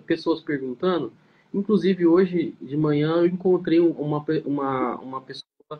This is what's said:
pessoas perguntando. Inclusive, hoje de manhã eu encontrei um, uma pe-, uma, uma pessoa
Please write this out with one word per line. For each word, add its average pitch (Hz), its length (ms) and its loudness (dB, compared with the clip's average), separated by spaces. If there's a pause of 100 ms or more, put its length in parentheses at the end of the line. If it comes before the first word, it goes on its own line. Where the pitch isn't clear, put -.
pessoas 160 340 -2
perguntando. 143 720 -4 (400)
Inclusive, 185 540 2
hoje 175 540 2
de 131 160 -8
manhã 151 400 2
eu 170 100 4
encontrei 180 540 2
um, 170 100 4
uma 147 340 -4
pe-, 156 220 -2
uma, 135 540 -2
uma 131 200 -10
pessoa 131 280 -18 (320)